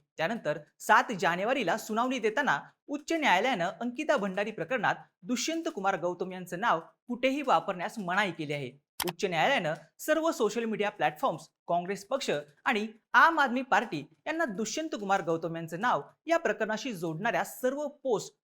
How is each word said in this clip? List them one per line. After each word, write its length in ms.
त्यानंतर 400
सात 240
जानेवारीला 580
सुनावणी 420
देताना 400
उच्च 260
न्यायालयानं 560
अंकिता 360
भंडारी 340
प्रकरणात 440
दुष्यंत 520
कुमार 240
गौतम 320
यांचं 280
नाव 200
कुठेही 600
वापरण्यास 580
मनाई 320
केली 220
आहे. 300
उच्च 200
न्यायालयानं 480
सर्व 320
सोशल 340
मीडिया 240
प्लॅटफॉर्म्स, 580
काँग्रेस 380
पक्ष 240
आणि 220
आम 260
आदमी 220
पार्टी 380
यांना 180
दुष्यंत 480
कुमार 280
गौतम 340
यांचं 260
नाव 200
या 120
प्रकरणाशी 560
जोडणाऱ्या 500
सर्व 440
पोस्ट 460